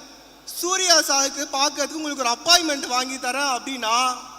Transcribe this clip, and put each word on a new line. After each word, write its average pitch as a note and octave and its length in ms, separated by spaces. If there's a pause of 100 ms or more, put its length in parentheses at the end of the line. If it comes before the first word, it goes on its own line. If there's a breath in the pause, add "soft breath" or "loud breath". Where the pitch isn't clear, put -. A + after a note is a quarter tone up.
(460)
சூர்யா F4+ 540
சாருக்கு C#4 520
பார்க்கறதுக்கு C#4 420
உங்களுக்கு D4 300
ஒரு A#3 60
அப்பாயின்மெண்ட் D4+ 580
வாங்கி B3+ 280
தரேன் C4 400
அப்படின்னா B3 640 (220)